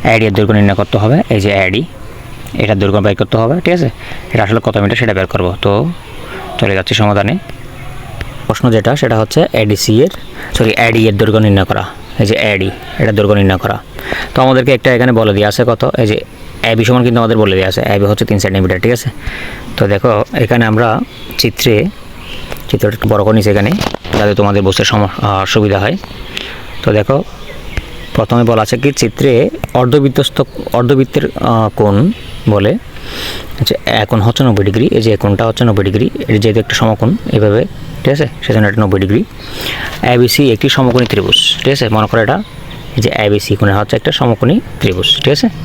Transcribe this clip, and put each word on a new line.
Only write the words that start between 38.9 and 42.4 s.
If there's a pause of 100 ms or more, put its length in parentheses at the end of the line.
ডিগ্রি। (800)
এবিসি
একটি
সমকোণী
ত্রিভুজ,
ঠিক
আছে?
মনে
করো
এটা, (540)